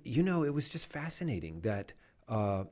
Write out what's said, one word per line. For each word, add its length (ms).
you 180
know, 220
it 100
was 140
just 200
fascinating 760
that, 320
uh, 440